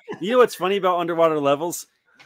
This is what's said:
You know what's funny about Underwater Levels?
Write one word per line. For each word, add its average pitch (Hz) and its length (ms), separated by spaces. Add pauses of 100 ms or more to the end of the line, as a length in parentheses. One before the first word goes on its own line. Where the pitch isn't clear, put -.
(200)
You 190 120
know 254 80
what's 233 160
funny 185 200
about 180 240
Underwater 165 400
Levels? 143 480 (380)